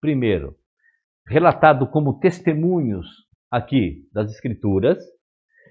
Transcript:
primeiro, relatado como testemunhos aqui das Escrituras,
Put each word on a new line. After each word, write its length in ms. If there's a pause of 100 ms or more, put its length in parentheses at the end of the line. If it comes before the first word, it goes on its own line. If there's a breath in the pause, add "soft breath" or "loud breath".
primeiro, 540 (720)
relatado 600
como 320
testemunhos 880 (440)
aqui 600
das 180
Escrituras, 680 (720 soft breath)